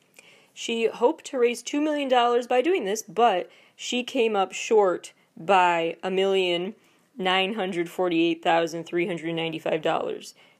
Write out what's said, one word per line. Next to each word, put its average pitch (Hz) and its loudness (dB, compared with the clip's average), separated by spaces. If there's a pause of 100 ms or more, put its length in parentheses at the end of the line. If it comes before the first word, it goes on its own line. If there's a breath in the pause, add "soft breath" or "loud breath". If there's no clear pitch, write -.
(540 loud breath)
She 233 -2
hoped 254 0
to 269 -6
raise 240 2
two 294 -2
million 294 0
dollars 240 4
by 247 2
doing 320 0
this, 202 -2
but 202 2 (260 loud breath)
she 247 -4
came 226 0
up 190 0
short - 2 (220 soft breath)
by 170 2
a 185 -4
million 190 0 (420 soft breath)
nine 190 0
hundred 185 -4
forty-eight 170 0
thousand 165 0
three 175 -2
hundred 170 -6
ninety-five 160 -4
dollars. - -4 (240 soft breath)